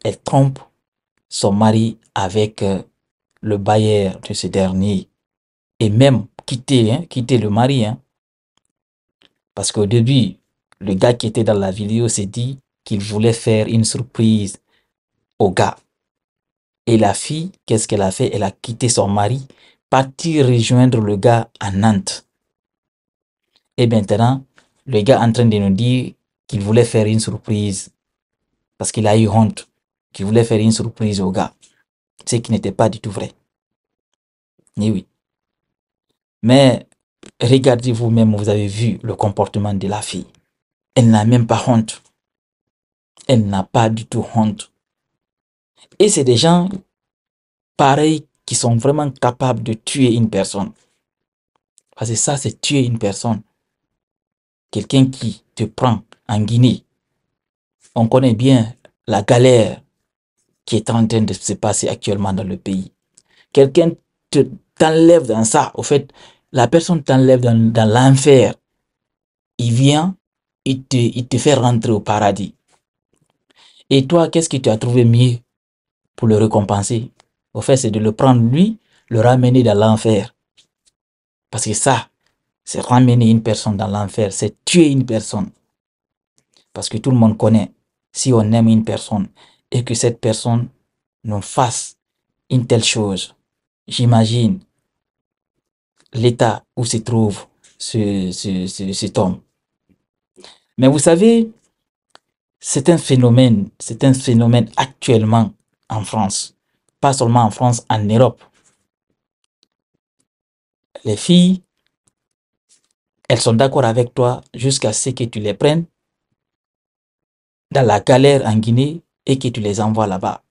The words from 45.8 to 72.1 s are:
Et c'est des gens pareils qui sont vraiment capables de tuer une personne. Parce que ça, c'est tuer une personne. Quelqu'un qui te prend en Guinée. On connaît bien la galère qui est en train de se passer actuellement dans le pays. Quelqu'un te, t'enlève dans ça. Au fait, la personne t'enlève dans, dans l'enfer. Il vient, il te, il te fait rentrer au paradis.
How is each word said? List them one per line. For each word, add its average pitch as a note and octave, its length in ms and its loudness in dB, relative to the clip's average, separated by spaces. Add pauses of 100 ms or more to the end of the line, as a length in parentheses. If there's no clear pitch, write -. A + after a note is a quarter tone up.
Et G#3 120 4
c'est D#3+ 140 0
des B2 140 2
gens F3 320 2 (1080)
pareils D3 520 2 (180)
qui - 80 -8
sont A#2 220 0
vraiment C#3+ 340 0
capables B2 540 -4
de A2 100 -6
tuer B2 400 0
une A2+ 160 0
personne. G2 420 -6 (1200)
Parce A#2 160 -6
que A2+ 40 -4
ça, C#3+ 220 -2
c'est - 240 -8
tuer C#3 240 0
une A#2+ 140 -2
personne. G#2 420 -4 (1300)
Quelqu'un C3 340 0
qui B2+ 360 -6 (140)
te A2+ 80 -6
prend G#2+ 380 -2 (260)
en G#2+ 140 -2
Guinée. A#2 420 2 (1080)
On A2+ 160 0
connaît B2+ 240 2
bien A#2+ 420 2 (320)
la G2+ 140 -2
galère A#2+ 600 4 (840)
qui - 100 -4
est G#2+ 140 -4
en A2+ 180 2
train A2 140 0
de G#2+ 100 -2
se G2+ 220 -6
passer - 340 -4
actuellement G2+ 460 -4
dans F#2+ 100 -4
le F#2+ 140 -8
pays. F#2+ 340 -8 (640)
Quelqu'un C#3 380 4 (400)
te, D3 80 2 (380)
t'enlève D#3+ 500 4
dans A2 180 -2
ça. C3 300 0
Au A2+ 80 -8
fait, C#3 280 0 (400)
la B2 160 0
personne E3 360 0
t'enlève C3 360 4
dans, A2+ 320 2
dans A2+ 180 2
l'enfer. C3+ 640 4 (1040)
Il A#2+ 120 -2
vient, D3 460 2 (480)
il C3 180 -4
te, C3 140 -2
il A#2+ 300 -2
te B2+ 100 -2
fait D3 160 2
rentrer A#2+ 380 0
au G#2 100 -2
paradis. G2+ 540 -2 (1300)